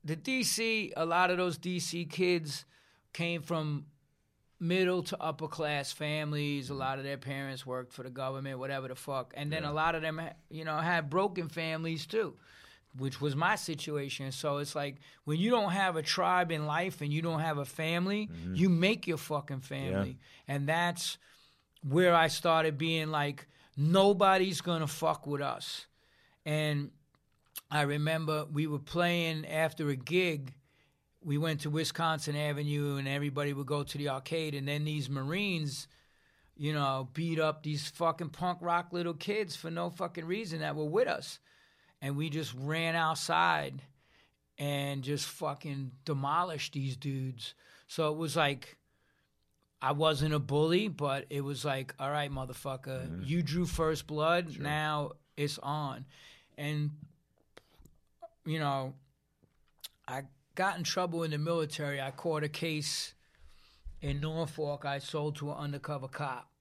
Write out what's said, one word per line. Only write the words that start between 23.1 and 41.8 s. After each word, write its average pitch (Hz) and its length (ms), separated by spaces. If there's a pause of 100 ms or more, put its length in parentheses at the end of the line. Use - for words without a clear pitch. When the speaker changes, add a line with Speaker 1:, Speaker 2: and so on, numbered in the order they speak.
Speaker 1:
like, 143 340 (300)
"Nobody's 190 840
gonna 160 280
fuck 156 380
with 143 140
us." - 460 (580)
And 151 460 (800)
I 147 120
remember 151 640
we 151 200
were 147 140
playing 165 680
after 156 440
a 139 60
gig. 151 580 (680)
We 147 160
went 156 220
to 151 100
Wisconsin 156 640
Avenue 147 600
and 135 100
everybody 143 460
would 139 160
go 143 160
to 143 140
the 143 100
arcade. 147 480
And 139 100
then 147 180
these 151 240
Marines, 151 760 (720)
you 151 160
know, 135 420
beat 165 240
up 156 240
these 151 280
fucking 165 400
punk 180 320
rock 175 300
little 175 220
kids 202 400
for 165 160
no 170 200
fucking 170 340
reason 175 360
that 151 140
were 151 120
with 208 220
us. - 300 (640)